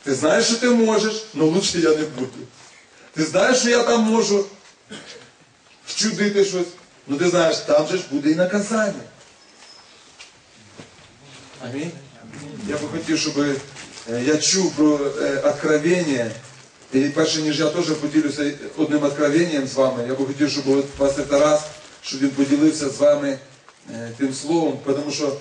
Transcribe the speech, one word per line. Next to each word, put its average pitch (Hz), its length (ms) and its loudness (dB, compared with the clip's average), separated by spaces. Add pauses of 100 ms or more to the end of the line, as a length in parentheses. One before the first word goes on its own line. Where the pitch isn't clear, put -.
Ти 139 120 0
знаєш, 156 300 2
що 233 100 2
ти 247 140 0
можеш, 220 640 2
но 156 120 2
лучше 170 340 0
я 160 100 4
не 156 140 2
буду. 131 280 -8 (800)
Ти 156 100 -2
знаєш, 208 340 2
що 233 120 0
я 240 140 4
там 233 180 2
можу 202 440 2 (1400)
вчудити 202 600 0
щось, 175 220 -2 (400)
ну, 139 100 -2
ти 170 120 2
знаєш, 165 280 2
там 151 300 2
же 180 100 -2
ж 175 140 -4
буде 143 200 0
і 160 40 4
наказання. 202 680 -2 (2500)
Амінь. 143 260 -8 (760)
Я 147 100 -4
би 147 100 -6
хотів, 156 320 -4
щоб, 143 200 -2
е, 143 160 0 (680)
я 151 120 2
чув 170 340 0
про, 147 280 2 (220)
е, 139 240 -2
откровення. 147 840 0 (640)
І 131 60 4
перше, 156 420 0
ніж 151 180 -2
я 156 100 2
теж 170 160 -2
поділюся 147 680 -2 (260)
одним 147 260 0
откровенням 147 640 0
з 123 80 -10
вами, 120 320 2
я 131 80 -2
би 135 100 -2
хотів, 139 240 0
щоб 135 180 -4
от 139 180 2
пастор 139 400 -2
Тарас, 147 360 4 (400)
щоб - 180 -10
він 139 100 2
поділився 143 600 2
з 123 80 -8
вами, 143 400 2 (560)
е, 117 240 -10
тим 135 160 -2
словом, 147 520 0
тому 143 260 -2
що 143 300 -2